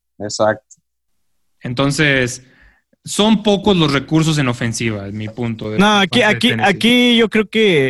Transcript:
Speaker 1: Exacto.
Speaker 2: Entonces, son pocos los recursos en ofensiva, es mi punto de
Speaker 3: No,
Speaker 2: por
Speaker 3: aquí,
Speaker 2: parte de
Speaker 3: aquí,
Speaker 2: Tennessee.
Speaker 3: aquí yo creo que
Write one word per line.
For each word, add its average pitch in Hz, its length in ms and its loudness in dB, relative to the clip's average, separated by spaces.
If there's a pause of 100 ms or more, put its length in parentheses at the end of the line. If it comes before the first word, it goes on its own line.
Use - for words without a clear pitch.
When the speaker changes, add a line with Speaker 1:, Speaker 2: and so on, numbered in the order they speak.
(200)
Speaker 1:
Exacto. 107 440 -2 (1000)
Speaker 2:
Entonces, 135 840 -2 (600)
son 208 400 0
pocos 202 320 2
los 156 160 2
recursos 156 460 0
en 139 100 0
ofensiva, 113 600 -4
es 101 60 -10
mi 107 160 -8
punto 110 420 -8
de 107 60 -6
Speaker 3:
No, 196 80 2
Speaker 2:
por 208 180 2
Speaker 3:
aquí, 190 160 -2
Speaker 2:
parte - 0 -
de 220 60 2
Speaker 3:
aquí, 214 240 0
Speaker 2:
Tennessee. 220 200 0
Speaker 3:
aquí 240 480 2
yo 226 120 2
creo 220 200 -2
que 180 400 2